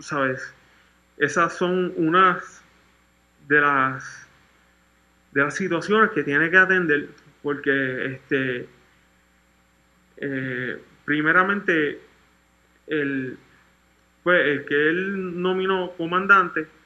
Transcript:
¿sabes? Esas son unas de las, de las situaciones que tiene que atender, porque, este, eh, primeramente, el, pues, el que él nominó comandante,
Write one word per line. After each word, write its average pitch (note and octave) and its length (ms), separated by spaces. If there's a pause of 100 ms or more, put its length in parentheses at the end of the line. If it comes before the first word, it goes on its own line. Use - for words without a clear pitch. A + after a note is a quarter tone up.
¿sabes? C3+ 520 (640)
Esas E3+ 380
son F3+ 420
unas F3+ 680 (840)
de D3 140
las, C3+ 680 (1040)
de C#3 120
las C#3+ 120
situaciones F#3+ 560
que D3 140
tiene D3+ 260
que F3 60
atender, F3+ 520 (320)
porque, C3+ 680
este, C3 600 (1500)
eh, B2+ 680 (220)
primeramente, D#3+ 960 (880)
el, C#3 500 (840)
pues, F3 240
el C#3+ 200
que D3 240
él F#3 500
nominó F#3 520
comandante, F3+ 760 (180)